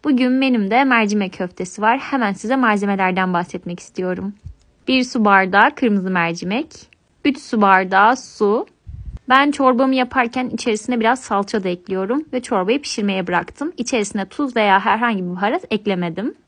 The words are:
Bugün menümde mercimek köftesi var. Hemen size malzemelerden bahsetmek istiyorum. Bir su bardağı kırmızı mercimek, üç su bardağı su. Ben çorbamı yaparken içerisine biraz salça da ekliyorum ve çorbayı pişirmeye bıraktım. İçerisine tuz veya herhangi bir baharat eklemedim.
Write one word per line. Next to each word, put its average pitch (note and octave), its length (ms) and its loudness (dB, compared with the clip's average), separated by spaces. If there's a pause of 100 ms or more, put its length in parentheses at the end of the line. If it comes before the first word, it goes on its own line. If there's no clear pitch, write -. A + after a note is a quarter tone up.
Bugün B3+ 280 2
menümde B3+ 520 2
mercimek G#3+ 480 0
köftesi F3+ 500 -8
var. A#3 160 2
Hemen B3 340 -2
size G#3+ 240 -4
malzemelerden G3 760 0
bahsetmek F3 480 -6
istiyorum. F#3 540 -6 (540)
Bir B3+ 160 2
su B3 200 0
bardağı G3 500 4
kırmızı G3+ 360 0
mercimek, F3+ 560 -2 (580)
üç C#4+ 140 0
su A3 240 0
bardağı F#3+ 540 6
su. A3 500 -2 (600)
Ben C4+ 220 4
çorbamı C4 440 2
yaparken B3+ 540 -2
içerisine A3+ 520 -4
biraz A3+ 200 2
salça G3+ 440 -2
da F#3 40 -2
ekliyorum F#3+ 640 -4
ve B3 100 -4
çorbayı A3+ 400 0
pişirmeye F#3+ 440 -4
bıraktım. F3+ 500 -4
İçerisine G#3 500 -4
tuz C4 300 -6
veya G3+ 240 4
herhangi G#3 440 -2
bir F3+ 120 -6
baharat A3+ 340 -2
eklemedim. G3 640 -4 (140)